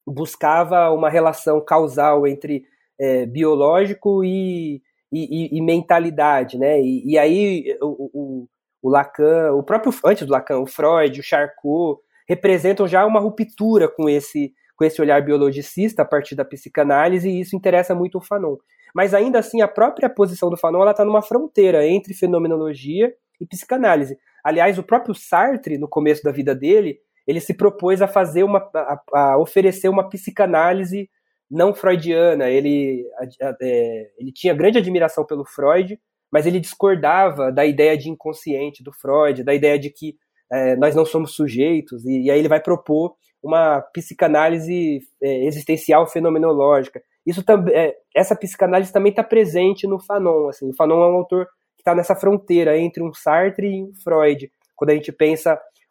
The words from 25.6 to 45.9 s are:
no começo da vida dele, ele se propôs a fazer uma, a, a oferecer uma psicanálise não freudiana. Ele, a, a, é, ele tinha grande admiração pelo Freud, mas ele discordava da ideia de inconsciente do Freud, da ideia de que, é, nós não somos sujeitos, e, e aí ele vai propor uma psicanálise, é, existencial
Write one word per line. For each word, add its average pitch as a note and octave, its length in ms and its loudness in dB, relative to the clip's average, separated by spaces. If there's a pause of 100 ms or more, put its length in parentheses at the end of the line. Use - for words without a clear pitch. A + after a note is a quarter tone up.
no D3 100 -8
começo D3+ 340 0
da D3 80 -2
vida C#3 240 -2
dele, D#3+ 440 2 (280)
ele D#3+ 140 -2
se F3+ 140 -6
propôs F#3+ 480 0
a G3 40 2
fazer F#3 360 0
uma, G3+ 160 2 (160)
a, C#3+ 280 -6 (120)
a C#3 240 4
oferecer F#3+ 500 0
uma F#3+ 200 0
psicanálise F#3+ 1000 -2 (420)
não F3 220 2
freudiana. E3 800 0
Ele, C#3 540 0 (140)
a, B2+ 300 -8
a, B2+ 140 -10
é, A#2 560 -4
ele C3 140 -14
tinha F3+ 200 -2
grande F#3 260 2
admiração F3 460 0
pelo C#3+ 200 -8
Freud, F3+ 540 0 (320)
mas D3+ 160 2
ele F3+ 140 0
discordava E3 920 0
da C#3 140 0
ideia D3+ 320 2
de D3 140 -8
inconsciente D3 720 -8
do C#3 100 -20
Freud, C#3 500 0
da C#3 120 0
ideia D3 240 0
de C#3+ 120 -10
que, D3+ 260 -16 (340)
é, C3 260 -2
nós C#3+ 180 2
não D#3+ 100 2
somos D#3 300 -6
sujeitos, C#3+ 680 -2
e, C3 200 -2
e C#3 60 0
aí C#3+ 80 4
ele D3+ 100 2
vai D#3 120 2
propor E3 540 -2 (280)
uma D#3 380 2 (120)
psicanálise, D#3+ 1080 -2 (200)
é, C3+ 260 -2
existencial D#3 600 0